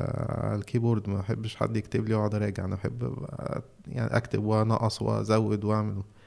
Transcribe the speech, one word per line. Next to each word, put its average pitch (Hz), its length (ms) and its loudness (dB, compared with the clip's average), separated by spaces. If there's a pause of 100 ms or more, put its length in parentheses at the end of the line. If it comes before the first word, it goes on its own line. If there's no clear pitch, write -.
(460)
على 107 100 0
الكيبورد، 110 540 0
ما 98 100 0
بحبش 110 360 -4
حد 110 220 -2
يكتب 110 300 -2
لي 110 80 2
وأقعد 107 200 2
أراجع. 101 300 0
أنا 95 100 -2
بحب 120 280 -4
أ-، - 580 -6 (260)
يعني 120 300 0
أكتب 113 260 0
وأنقص 110 580 2
وأزود 107 640 2
وأعمل. 104 400 0 (240)